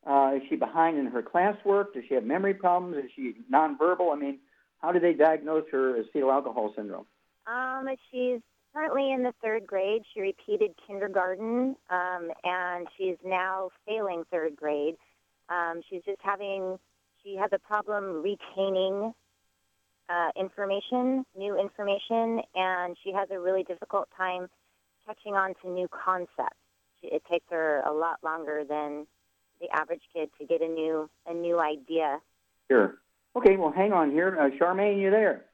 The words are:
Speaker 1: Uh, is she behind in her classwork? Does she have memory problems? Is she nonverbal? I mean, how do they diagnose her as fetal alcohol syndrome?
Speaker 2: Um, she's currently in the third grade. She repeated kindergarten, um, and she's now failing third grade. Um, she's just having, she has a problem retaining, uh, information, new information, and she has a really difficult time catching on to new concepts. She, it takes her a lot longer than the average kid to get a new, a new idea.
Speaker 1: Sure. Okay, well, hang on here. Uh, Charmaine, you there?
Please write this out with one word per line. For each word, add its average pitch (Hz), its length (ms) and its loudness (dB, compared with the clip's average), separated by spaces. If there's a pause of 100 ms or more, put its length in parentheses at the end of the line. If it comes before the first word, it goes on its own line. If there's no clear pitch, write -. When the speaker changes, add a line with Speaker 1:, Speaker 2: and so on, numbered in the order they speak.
Speaker 1:
Uh, 139 300 6
is 135 140 -2
she 156 80 -2
behind 160 420 2
in 135 80 -2
her 120 160 -4
classwork? 202 720 2
Does 202 140 -8
she 139 60 0
have 120 100 2
memory 190 300 0
problems? 180 420 0
Is 135 180 -6
she 123 200 -6 (140)
nonverbal? 156 640 2
I 143 40 0
mean, 139 240 -6 (420)
how 160 80 -2
do 180 80 4
they 175 140 4
diagnose 156 580 4
her 131 260 2
as 110 160 -2
fetal 135 200 2
alcohol 120 420 0
syndrome? 104 320 -10 (400)
Speaker 2:
Um, 254 400 -6 (240)
she's 247 300 -2 (340)
currently 277 360 0
in 254 120 0
the 247 100 0 (100)
third 220 240 -2
grade. 202 360 0 (100)
She 220 80 -8
repeated 202 520 -2 (140)
kindergarten, 202 920 -2 (120)
um, 180 420 -4 (140)
and 180 420 -2 (120)
she's 185 260 -2
now 185 460 -2 (160)
failing 196 440 -2
third 160 240 -2
grade. 147 420 -2 (520)
Um, 170 400 -4
she's 180 160 -10
just 196 160 -6
having, 196 580 -4 (440)
she 202 140 -12
has 202 180 0
a 190 40 2
problem 202 640 -4
retaining, 196 920 -2 (960)
uh, 170 180 2 (100)
information, 208 840 -2 (100)
new 196 240 -4
information, 214 840 -2 (120)
and 180 480 -2
she 190 120 -8
has 196 160 -2
a 190 100 -6
really 185 220 2
difficult 190 520 -4
time 185 360 -4 (560)
catching 214 260 -10
on 190 300 0
to 185 80 -10
new 180 180 -4
concepts. - 680 -4 (420)
She, - 60 -14
it 156 240 -2
takes 175 180 -2
her 156 380 0
a 151 60 0
lot 160 300 -2
longer 156 460 -4
than 147 380 -6 (520)
the 170 140 -10
average 156 300 -2 (100)
kid 156 160 -4 (100)
to 226 60 -12
get 165 160 2
a 165 80 0
new, 160 400 -2 (180)
a 170 60 -8
new 170 260 0
idea. 151 600 0 (520)
Speaker 1:
Sure. 110 280 6 (360)
Okay, 226 220 8
well, 165 160 2
hang 196 220 2
on 156 160 4
here. 170 280 2
Uh, 143 200 4
Charmaine, 190 420 2
you 196 100 2
there? 208 440 2